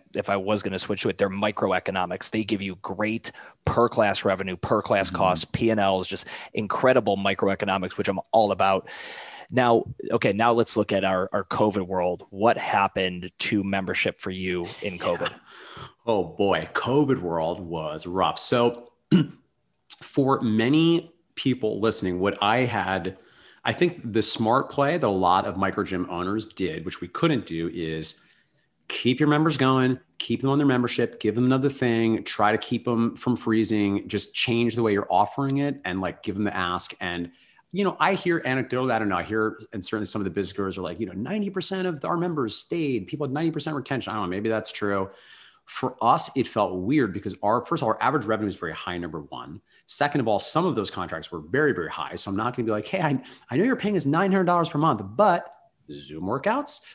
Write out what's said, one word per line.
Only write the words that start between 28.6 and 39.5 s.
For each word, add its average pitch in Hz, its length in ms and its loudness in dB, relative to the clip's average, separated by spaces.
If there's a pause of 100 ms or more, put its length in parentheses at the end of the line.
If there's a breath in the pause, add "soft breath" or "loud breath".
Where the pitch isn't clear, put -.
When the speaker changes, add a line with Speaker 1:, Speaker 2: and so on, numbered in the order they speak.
Speaker 2:
keep 127 300 0
your 147 120 4
members 156 260 4
going, 131 420 4 (200)
keep - 240 -4
them 135 80 2
on 139 80 4
their 147 80 4
membership, 123 540 0
give 107 140 0
them 123 120 2
another 131 240 4
thing, 113 540 2
try 107 280 2
to 110 60 2
keep 117 260 -4
them 117 320 0
from 123 180 0
freezing, 107 720 2
just 101 280 -4
change 117 420 0
the 120 60 0
way 107 100 2
you're 101 180 -2
offering 135 460 2
it 143 300 -2
and, 92 160 -2
like, 85 200 -6
give 98 120 -4
them 104 100 -2
the 95 100 -2
ask. 92 460 -2
And, 87 300 -4 (420 soft breath)
you 190 100 -2
know, 180 160 0
I 170 140 2
hear 175 280 0
anecdotally, 127 520 0
I 113 60 2
don't 107 100 0
know, 92 80 2
I 87 60 0
hear, 110 360 -2 (140)